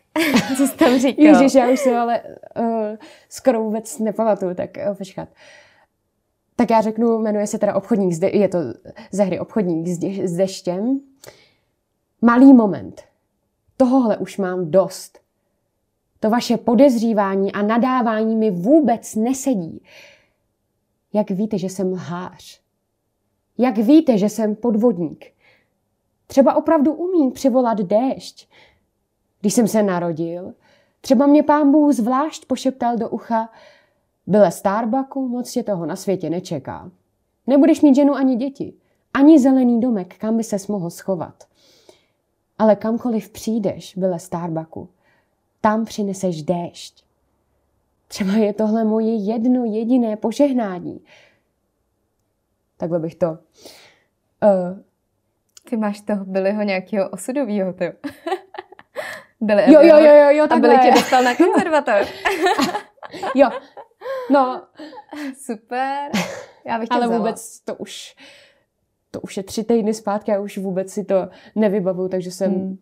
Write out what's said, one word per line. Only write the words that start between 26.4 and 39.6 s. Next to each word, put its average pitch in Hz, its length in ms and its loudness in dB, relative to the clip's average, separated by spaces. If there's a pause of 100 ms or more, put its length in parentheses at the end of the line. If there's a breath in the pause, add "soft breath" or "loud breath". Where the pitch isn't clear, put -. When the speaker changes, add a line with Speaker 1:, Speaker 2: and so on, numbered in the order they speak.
Speaker 2:
opravdu 302 400 2
umím 330 380 0
přivolat 247 460 0
déšť. 214 720 -4 (920 soft breath)
Když 202 120 -2
jsem 226 140 2
se 214 160 0
narodil, 175 720 -4 (480)
třeba 262 260 2
mě 294 160 6
Pán 294 280 2
Bůh 294 220 4
zvlášť 262 520 -4
pošeptal 254 520 -4
do 220 120 -6
ucha: 226 400 -6 (800 soft breath)
„Byle 185 240 4
Starbucku, 262 760 -4
moc 247 240 -10
tě 233 120 -6
toho 175 220 -6
na 160 100 -8
světě 180 340 -6
nečeká. 170 600 -10 (560)
Nebudeš 302 340 4
mít 285 140 6
ženu 285 200 4
ani 262 200 0
děti, 262 380 -8 (400)
ani 285 260 8
zelený 247 400 4